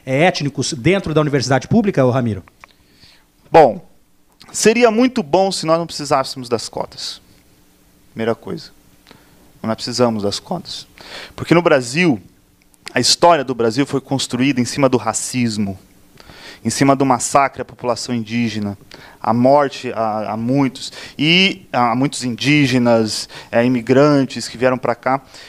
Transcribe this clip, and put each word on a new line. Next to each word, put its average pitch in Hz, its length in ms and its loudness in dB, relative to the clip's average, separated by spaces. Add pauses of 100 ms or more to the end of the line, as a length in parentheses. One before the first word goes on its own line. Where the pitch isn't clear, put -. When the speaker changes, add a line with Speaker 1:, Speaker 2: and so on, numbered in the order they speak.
Speaker 1:
é, 131 160 0
étnicos 147 500 -2
dentro 165 400 -2
da 151 80 2
universidade 135 480 0
pública, 196 380 2
ô 123 40 2
Ramiro? 113 320 -2 (1080)
Speaker 2:
Bom, 123 320 6 (640)
seria 226 400 4
muito 247 320 0
bom 185 300 0
se 156 140 -6
nós 160 120 2
não 170 80 -4
precisássemos 135 640 -4
das 117 180 -2
cotas. - 540 -12 (920)
Primeira 113 200 -2
coisa. - 360 -12 (920)
Nós 110 120 -4
precisamos 117 480 -2
das 101 160 -2
cotas. - 480 -12 (480)
Porque - 180 -2
no 165 80 6
Brasil, 147 580 2 (760)
a 127 60 0
história 160 440 4
do 127 100 -4
Brasil 117 300 0
foi 135 160 -4
construída 127 580 -2
em 123 60 2
cima 139 240 0
do 123 80 2
racismo, 107 800 -4 (840)
em 113 60 -4
cima 139 260 2
do 135 100 2
massacre 131 560 0
à - 20 -12
população 123 500 -6
indígena, 107 640 -4 (440)
a 110 120 0
morte 131 640 2
a, 107 380 -4
a 107 40 -6
muitos, 127 560 -2 (240)
e 175 560 2
a 120 220 2
muitos 131 300 -2
indígenas, 120 1040 0 (240)
é, 117 120 2
imigrantes 131 840 2
que 117 100 -14
vieram 127 200 2
pra 120 160 -4
cá. 131 260 -2 (280)